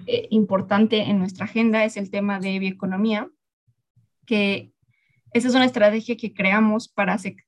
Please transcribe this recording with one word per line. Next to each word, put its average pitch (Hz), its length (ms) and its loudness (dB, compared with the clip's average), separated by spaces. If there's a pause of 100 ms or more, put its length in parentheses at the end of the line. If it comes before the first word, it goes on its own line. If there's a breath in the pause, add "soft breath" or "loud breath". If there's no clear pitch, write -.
eh, - 220 -2
importante 214 760 2
en 202 140 0
nuestra 185 280 -4
agenda 220 380 2
es 214 120 -4
el 196 140 -8
tema 202 280 -2
de 190 200 -4
bioeconomía, 196 720 -2 (960)
que 202 460 -2 (600)
esa 240 160 0
es 240 60 2
una 254 100 6
estrategia 220 540 2
que 208 160 -10
creamos 214 540 0
para 196 260 -2
ace-, 196 220 -8 (100)